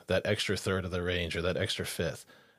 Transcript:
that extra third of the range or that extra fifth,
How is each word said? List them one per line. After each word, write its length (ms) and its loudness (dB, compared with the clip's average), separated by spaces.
that 180 4
extra 320 2
third 280 0
of 60 -6
the 120 0
range 320 0
or 80 0
that 140 2
extra 280 -2
fifth, 400 -4